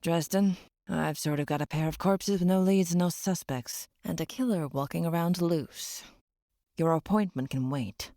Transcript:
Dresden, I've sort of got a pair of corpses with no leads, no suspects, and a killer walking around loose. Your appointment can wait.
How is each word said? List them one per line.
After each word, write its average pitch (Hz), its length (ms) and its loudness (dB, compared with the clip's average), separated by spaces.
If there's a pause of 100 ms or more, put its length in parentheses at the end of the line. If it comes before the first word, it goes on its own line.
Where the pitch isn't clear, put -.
Dresden, 180 560 2 (300)
I've 156 300 -2
sort 147 220 -2
of 147 80 0
got 147 140 -2
a 147 60 -2
pair 156 200 -2
of 156 100 -2
corpses 196 420 0
with 180 80 2
no 185 140 4
leads, 185 340 4
no 175 140 4
suspects, - 760 -4 (160)
and 165 180 -4
a 165 40 -2
killer 208 420 -2
walking 143 380 -4
around 170 360 2
loose. - 640 -2 (760)
Your 165 160 4
appointment 180 560 0
can 131 200 -2
wait. 127 480 -6